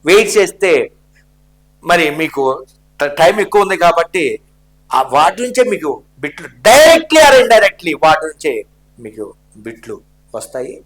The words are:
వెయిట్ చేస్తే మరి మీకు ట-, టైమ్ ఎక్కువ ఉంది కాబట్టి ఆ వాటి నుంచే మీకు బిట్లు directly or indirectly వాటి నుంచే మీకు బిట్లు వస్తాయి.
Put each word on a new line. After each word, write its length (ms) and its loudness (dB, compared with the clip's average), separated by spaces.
వెయిట్ 320 2
చేస్తే 540 0
మరి 260 0
మీకు 560 -6
ట-, 40 -2
టైమ్ 360 0
ఎక్కువ 220 0
ఉంది 160 -2
కాబట్టి 640 -2
ఆ 80 -2
వాటి 400 0
నుంచే 220 -2
మీకు 380 -4
బిట్లు 280 -14
directly 840 4
or 40 6
indirectly 720 2
వాటి 220 2
నుంచే 400 -8
మీకు 340 -16
బిట్లు 440 -18
వస్తాయి. 500 -14